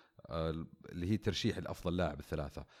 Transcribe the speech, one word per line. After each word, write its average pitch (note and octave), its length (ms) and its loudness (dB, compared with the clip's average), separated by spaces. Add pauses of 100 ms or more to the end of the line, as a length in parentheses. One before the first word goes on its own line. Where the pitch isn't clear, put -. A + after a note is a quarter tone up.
(280)
آه، D#2+ 360 0 (240)
اللي F2 220 0
هي G#2+ 60 6
ترشيح - 400 2
الأفضل F2 400 0
لاعب D#2 220 2
الثلاثة، D2 460 -4 (160)